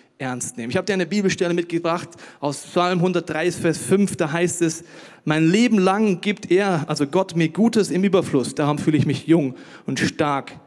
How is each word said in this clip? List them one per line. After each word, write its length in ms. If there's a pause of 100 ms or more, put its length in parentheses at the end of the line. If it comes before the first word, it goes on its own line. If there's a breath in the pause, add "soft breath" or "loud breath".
(180 soft breath)
ernst 380
nehmen? 140
Ich 80
habe 80
dir 80
eine 120
Bibelstelle 480
mitgebracht 580 (280 loud breath)
aus 200
Psalm 420
hundertdrei, 500
Vers 260
fünf. 380
Da 160
heißt 300
es, 240 (400 loud breath)
„Mein 240
Leben 300
lang 420
gibt 280
er, 380
also 200
Gott, 280
mir 140
Gutes 420
im 140
Überfluss. 500
Darum 220
fühle 200
ich 80
mich 220
jung 280 (300 loud breath)
und 140
stark 540 (140)